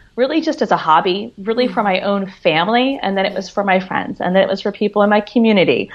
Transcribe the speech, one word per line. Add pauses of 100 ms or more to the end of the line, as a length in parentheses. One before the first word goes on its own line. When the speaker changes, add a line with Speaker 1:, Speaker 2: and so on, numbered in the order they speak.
(180)
Speaker 1:
really
just
as
a
hobby,
really
for
Speaker 2:
Mm.
Speaker 1:
my
own
family,
and
then
it
was
for
my
friends,
and
then
it
was
for
people
in
my
community,